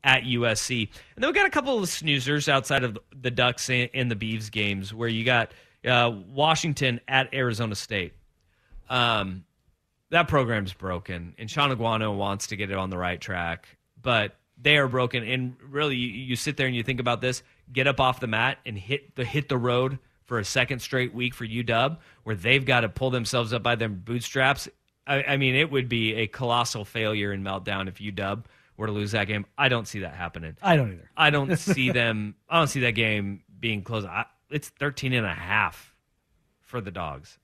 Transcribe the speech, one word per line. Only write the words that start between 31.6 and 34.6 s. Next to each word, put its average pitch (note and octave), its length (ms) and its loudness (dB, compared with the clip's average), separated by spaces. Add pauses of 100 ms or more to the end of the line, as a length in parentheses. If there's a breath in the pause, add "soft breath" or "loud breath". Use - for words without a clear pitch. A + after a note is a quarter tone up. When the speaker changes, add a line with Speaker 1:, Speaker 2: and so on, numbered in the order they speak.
Speaker 1:
them, A2 440 0 (140)
I E3 80 0
don't D#3+ 120 4
see C3+ 120 -2
that A#2+ 120 2
game G#2 500 0 (180)
being G#2+ 220 -2
close. G#2+ 240 -4
I, F#2 180 -4 (260)
it's D3 200 -6